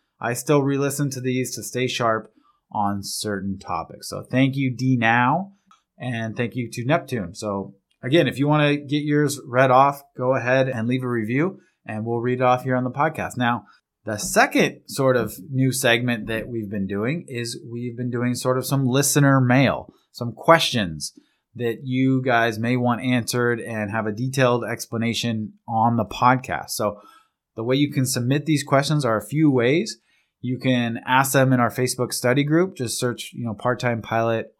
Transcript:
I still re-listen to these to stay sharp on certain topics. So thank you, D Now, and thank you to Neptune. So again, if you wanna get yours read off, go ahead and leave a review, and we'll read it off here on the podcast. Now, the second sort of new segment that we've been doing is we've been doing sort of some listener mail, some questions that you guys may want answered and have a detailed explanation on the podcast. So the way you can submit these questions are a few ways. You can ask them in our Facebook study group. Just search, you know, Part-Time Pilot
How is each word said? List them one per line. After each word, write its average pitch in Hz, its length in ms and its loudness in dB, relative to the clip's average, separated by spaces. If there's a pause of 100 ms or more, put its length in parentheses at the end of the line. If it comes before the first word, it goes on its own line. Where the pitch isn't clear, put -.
(200)
I 117 140 -4
still 143 300 2
re-listen 139 480 -2
to 127 100 -10
these 127 340 -2
to 107 80 -10
stay 123 240 -4
sharp 113 460 -2 (380)
on 101 320 -2
certain 98 560 -6
topics. - 500 -10
So 98 140 -10
thank 131 320 0
you, 131 200 -2
D 131 220 0
Now, 123 560 0 (460)
and 113 360 -6
thank 120 200 -4
you 123 160 -4
to 120 140 -8
Neptune. 123 500 -2
So 98 400 -6 (260)
again, 139 260 2
if 117 120 -4
you 143 80 2
wanna 147 280 2
get 147 280 -4
yours 147 420 0
read 131 240 4
off, 139 320 6 (160)
go 127 160 0
ahead 131 340 0
and 113 200 -4
leave 127 160 -2
a 123 60 -4
review, 123 500 -2 (260)
and 107 200 -6
we'll 117 160 -4
read 123 180 -2
it 131 40 0
off 123 200 4
here 131 120 0
on 127 100 0
the 123 40 -4
podcast. 143 480 -4
Now, 120 280 0 (400)
the 107 120 -4
second 214 680 2
sort 131 320 2
of 110 180 -2 (160)
new 131 200 2
segment 120 560 0
that 110 200 -6
we've 110 220 -8
been 98 180 -4
doing 110 400 -4
is 120 320 -8 (100)
we've 120 280 -10
been 123 120 -4
doing 120 240 -2
sort 127 240 0
of 127 80 -4
some 139 200 0
listener 139 560 4
mail, 123 520 2 (180)
some 120 200 -8
questions 104 800 2 (440)
that 113 280 -4
you 131 380 2
guys 117 360 2
may 117 200 0
want 120 240 0
answered 120 580 0
and 107 320 -6
have 107 160 -2
a 107 60 -2
detailed 123 500 2
explanation 113 880 -4 (160)
on 117 300 2
the 107 80 0
podcast. 127 640 0
So 104 320 -4 (540)
the 113 80 -8
way 127 120 0
you 143 160 2
can 131 140 0
submit 127 400 0
these 147 180 0
questions 143 400 2
are 113 140 2
a 104 80 -4
few 151 260 2
ways. 135 460 2 (420)
You 123 180 -4
can 120 480 0
ask 131 280 4
them 131 180 6
in 123 80 4
our 120 100 4
Facebook 123 440 -2
study 127 300 2
group. 165 340 0
Just 120 200 -6
search, 120 360 -4
you 123 120 -8
know, 113 80 -4
Part-Time 120 480 -2
Pilot 113 580 -2